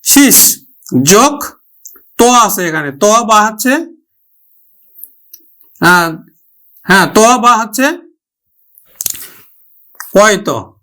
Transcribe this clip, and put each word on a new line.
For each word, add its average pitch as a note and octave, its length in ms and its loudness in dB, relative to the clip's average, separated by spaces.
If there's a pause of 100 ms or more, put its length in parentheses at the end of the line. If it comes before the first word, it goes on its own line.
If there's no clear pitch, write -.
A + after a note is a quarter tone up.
(100)
শীষ C4+ 260 2 (720)
যোগ C4 240 2 (840)
ত - 20 2 (240)
আছে F#3 240 -6
এখানে, D#3 200 -6 (120)
ত G3+ 40 0 (240)
বা A3 80 4 (100)
হচ্ছে, A3 260 -4 (2000)
হ্যাঁ, E3+ 260 2 (800)
হ্যাঁ, F#3 160 2 (100)
ত - 20 4 (260)
বা A#3+ 80 4 (100)
হচ্ছে A3+ 240 -4 (2250)
কয়ত G#3 340 2 (340)